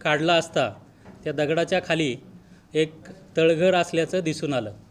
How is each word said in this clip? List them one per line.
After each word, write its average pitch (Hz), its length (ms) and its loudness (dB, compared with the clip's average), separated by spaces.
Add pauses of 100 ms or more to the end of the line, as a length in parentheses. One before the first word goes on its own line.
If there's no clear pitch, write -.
काढला 156 320 2
असता 156 400 0 (500)
त्या 151 100 -6
दगडाच्या 160 520 0
खाली 160 300 0 (580)
एक 156 200 0 (440)
तळघर 165 380 4
असल्याचं 170 440 0
दिसून 156 340 -4
आलं. 107 200 -4 (180)